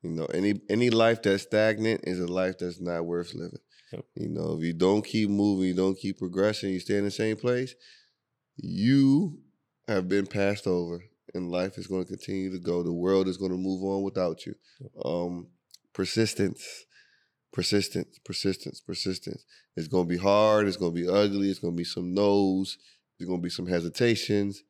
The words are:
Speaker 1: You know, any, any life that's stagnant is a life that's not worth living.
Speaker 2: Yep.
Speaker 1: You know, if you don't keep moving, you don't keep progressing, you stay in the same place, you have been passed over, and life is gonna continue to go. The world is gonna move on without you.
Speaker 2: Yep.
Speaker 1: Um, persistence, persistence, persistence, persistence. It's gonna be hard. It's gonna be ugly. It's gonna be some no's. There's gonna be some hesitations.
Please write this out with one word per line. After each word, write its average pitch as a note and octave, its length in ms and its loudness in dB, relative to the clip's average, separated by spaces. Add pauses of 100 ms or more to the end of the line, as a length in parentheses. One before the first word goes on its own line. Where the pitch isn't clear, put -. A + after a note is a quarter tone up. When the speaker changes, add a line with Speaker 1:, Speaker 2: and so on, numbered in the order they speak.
Speaker 1:
You E2+ 80 -8
know, D#2+ 160 -4
any, G2+ 420 0
any A#2 220 2
life A2+ 320 4
that's G2+ 220 2
stagnant A2 600 2
is F2+ 160 -4
a F2 60 -2
life F#2 320 -2
that's F2+ 240 -6
not E2+ 240 -4
worth E2+ 280 -6
living. E2+ 240 -10 (340)
Speaker 2:
Yep. - 120 -12 (120)
Speaker 1:
You D#2 120 -6
know, D#2+ 300 -4
if D#2+ 40 -4
you E2+ 120 -2
don't F#2+ 280 4
keep G#2+ 280 0
moving, G2+ 380 2
you F2+ 60 0
don't F#2+ 240 2
keep G2 200 -6
progressing, F#2+ 520 0
you F#2 100 -2
stay G2+ 180 0
in G2+ 60 0
the G2+ 60 0
same A2 280 -2
place, B2 360 -2 (800)
you C3+ 840 4 (500)
have F#2+ 200 2
been G2 180 2
passed G2+ 400 0
over, F2 360 -2 (300)
and F2+ 180 -6
life F2+ 280 -2
is F#2 80 -12
gonna F#2 180 -4
continue F#2+ 480 -6
to F#2 60 -8
go. F2 240 -2
The E2+ 100 -2
world F#2 340 2
is F2+ 120 -4
gonna F#2 180 -2
move F#2 280 -4
on G2 180 -2
without F#2 420 -2
you. - 100 -12 (260)
Speaker 2:
Yep. - 100 -18 (140)
Speaker 1:
Um, F2 420 -4 (480)
persistence, - 880 -2 (680)
persistence, - 720 -2
persistence, - 560 -6
persistence. - 640 -8 (320)
It's D#2+ 120 -6
gonna F2+ 200 2
be F2 100 0
hard. G#2 500 4
It's F2+ 80 -2
gonna F2 160 0
be F2 160 -2
ugly. G2+ 420 2
It's F#2 80 -4
gonna F2 160 -2
be E2+ 100 -2
some F2+ 280 -6
no's. G2 640 4 (420)
There's F2 100 -10
gonna F2+ 120 0
be F2 100 -4
some F2+ 160 -6
hesitations. G2+ 1040 0